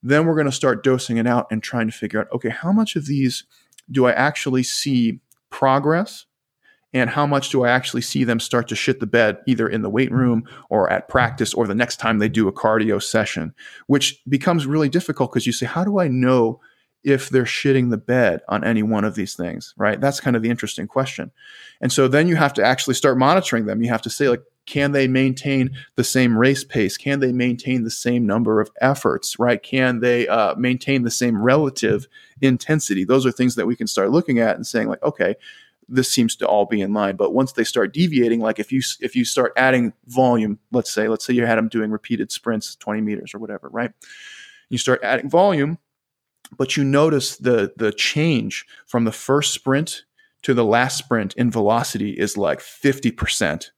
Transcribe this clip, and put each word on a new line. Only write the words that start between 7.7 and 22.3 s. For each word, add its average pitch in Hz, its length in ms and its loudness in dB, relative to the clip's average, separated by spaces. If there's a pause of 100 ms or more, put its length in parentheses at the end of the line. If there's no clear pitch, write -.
actually 123 300 0
see 135 240 -2
them 117 160 0
start 120 280 -2
to 110 60 -6
shit 135 240 0
the 117 80 -6
bed 107 400 2
either 113 220 2
in 107 140 -2
the 98 80 -4
weight 113 200 0
room 120 340 2 (260)
or 104 200 2
at 98 180 -2
practice 120 440 0
or 117 140 0
the 98 80 -4
next 117 260 -2
time 113 180 0
they 107 120 2
do 107 180 2
a 95 40 -2
cardio 107 500 0
session?" 95 520 -4 (340)
Which - 380 0
becomes 143 400 0
really 147 220 0
difficult 143 440 -2
'cause 117 140 -2
you 120 60 0
say, - 140 -4
"How 165 180 -4
do 202 140 0
I 175 100 2
know 123 520 2 (440)
if 135 240 2
they're 127 160 2
shitting 131 460 2
the 107 80 0
bed 120 500 2
on 101 160 -2
any 110 180 2
one 107 220 0
of 104 120 -2
these 98 180 -6
things?" - 420 -8
Right? 104 240 -2
That's 139 180 -2
kind 123 160 -2
of 113 80 0
the 113 80 0
interesting 107 360 -6
question. - 440 -4 (520)
And - 100 0
so 135 160 4
then 147 180 4
you 170 100 2